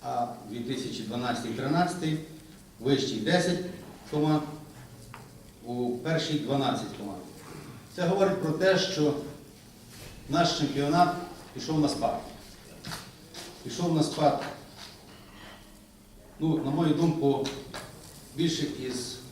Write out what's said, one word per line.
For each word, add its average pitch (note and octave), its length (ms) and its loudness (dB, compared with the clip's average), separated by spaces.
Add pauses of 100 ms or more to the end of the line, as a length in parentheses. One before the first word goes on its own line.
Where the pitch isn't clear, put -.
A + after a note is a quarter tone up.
А A#2+ 240 -2 (220)
дві A#2+ 100 -6
тисячі A#2+ 440 -4
дванадцятий A#2+ 480 -4
тринадцятий D#3 640 2 (640)
в A2 40 -12
вищій — B2 360 4
десять F3 460 2 (460)
команд, D3+ 300 4 (1200)
у B2 320 -2
першій — D#3 420 0
дванадцять C3 600 0
команд. G2+ 220 -8 (760)
Це F3 120 2
говорить G3 340 4
про D#3 100 0
те, F#3 260 6
що D3+ 360 2 (1160)
наш - 280 4
чемпіонат D3 580 4 (380)
пішов D#3 260 0
на D3 100 6
спад. - 320 0 (1400)
Пішов E3+ 320 0
на D3+ 80 6
спад, - 400 4 (2000)
ну, D#3 260 2
на C3+ 60 0
мою D3+ 220 4
думку, D3 540 4 (880)
більше D#3+ 280 2
із B2+ 540 -6 (140)